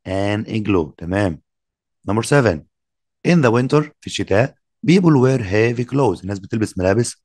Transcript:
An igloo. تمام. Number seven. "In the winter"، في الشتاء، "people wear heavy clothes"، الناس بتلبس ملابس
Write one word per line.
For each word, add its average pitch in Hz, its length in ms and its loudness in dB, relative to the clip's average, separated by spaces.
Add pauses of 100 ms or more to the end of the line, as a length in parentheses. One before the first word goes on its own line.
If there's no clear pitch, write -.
An 101 380 -4
igloo. 98 520 -2
تمام. 87 420 -2 (680)
Number 107 120 -2
seven. 113 360 2 (680)
"In 175 80 4
the 131 140 4
winter"، 131 400 0 (100)
في - 60 -16
الشتاء، 98 480 -2 (360)
"people 175 240 4
wear 131 260 2
heavy 113 440 0 (100)
clothes"، 131 260 0
الناس 98 180 -8
بتلبس 101 400 -6
ملابس 98 460 0